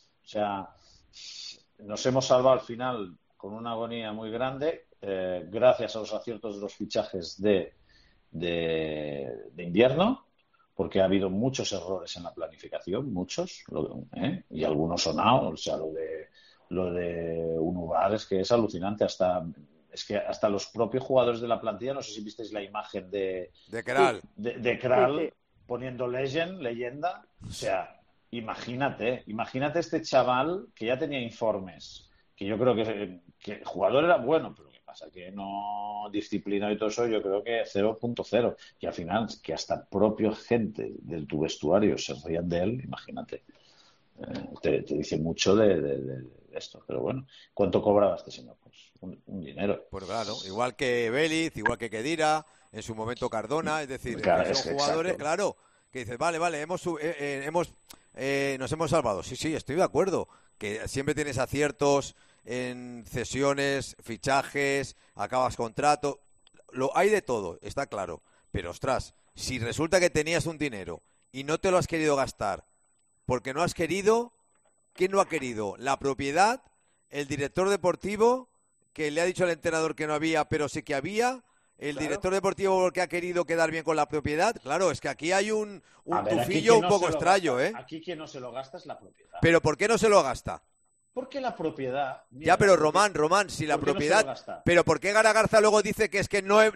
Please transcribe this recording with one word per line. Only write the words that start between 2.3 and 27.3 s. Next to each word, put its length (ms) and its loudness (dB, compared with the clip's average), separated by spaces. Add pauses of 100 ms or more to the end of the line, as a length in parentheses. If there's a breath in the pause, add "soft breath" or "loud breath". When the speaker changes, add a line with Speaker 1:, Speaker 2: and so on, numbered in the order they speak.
Speaker 1:
al 120 -2
final 500 -8 (220)
con 160 -12
una 200 -8
agonía 380 -6
muy 200 -8
grande, 560 -4 (120)
eh, 480 -4
gracias 480 4
a 40 -6
los 120 -8
aciertos 440 -8
de 60 -10
los 120 -8
fichajes 680 -6
de, 360 2 (560 soft breath)
de, 960 -4 (240)
de 100 -12
invierno, 600 4 (480)
porque 280 0
ha 40 6
habido 240 4
muchos 440 -2
errores 440 -6
en 60 -14
la 100 -12
planificación, 800 -8
muchos, 540 -6
lo, 380 -6 (100)
¿eh? 340 -4
Y 140 -6
algunos 400 0
sonados, 500 2
o 40 -12
sea, 200 -4
lo 140 -6
de, 380 -8 (400 soft breath)
lo 220 -2
de 680 -4
Unubar 560 0
es 100 -4
que 140 -2
es 120 0
alucinante, 520 0
hasta, 420 0 (460)
es 120 -12
que 140 -4
hasta 320 0
los 160 -2
propios 380 -2
jugadores 380 2
de 60 -6
la 140 0
plantilla, 320 -6
no 80 -8
sé 100 -12
si 100 -14
visteis 300 -12
la 120 -6
imagen 480 -10
de 400 -4 (160)
Speaker 2:
De 160 -8
Kral. 380 2 (140)
Speaker 1:
de, 220 -6
de 220 -2
Kral 400 2
Speaker 3:
Sí, 80 -2
sí. 60 -10 (340)
Speaker 1:
poniendo 400 -6
legend, 520 -4
leyenda, 640 -6 (240)